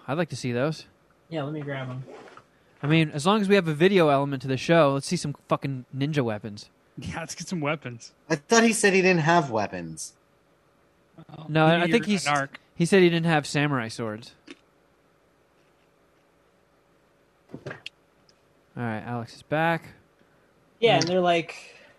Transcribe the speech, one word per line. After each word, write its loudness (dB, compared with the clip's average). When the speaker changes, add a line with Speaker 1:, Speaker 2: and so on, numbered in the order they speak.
Speaker 1:
I'd -4
like -2
to -10
see -6
those. -2
Speaker 2:
Yeah, -8
let -8
me -8
grab -10
'em. -12
Speaker 1:
I -6
mean, 2
as -6
long 4
as -2
we 4
have 2
a -2
video 4
element 0
to -8
the -2
show, 4
let's -4
see -2
some -6
fucking -4
ninja -2
weapons. -8
Speaker 3:
Yeah, -10
let's -12
get -14
some -6
weapons. -6
Speaker 4:
I 2
thought 4
he 4
said 2
he 4
didn't 4
have 2
weapons. -6
Speaker 3:
Well, -18
Speaker 1:
No, 4
Speaker 3:
maybe 4
Speaker 1:
I 2
think 2
Speaker 3:
you're 0
Speaker 1:
he's, 0
Speaker 3:
a 2
narc. 0
Speaker 1:
he 0
said 6
he 8
didn't 0
have 2
samurai -2
swords. -8
All -18
right, -6
Alex -10
is -20
back. -4
Speaker 2:
Yeah, 4
Speaker 1:
Mm. 2
Speaker 2:
and -2
they're, 2
like, 0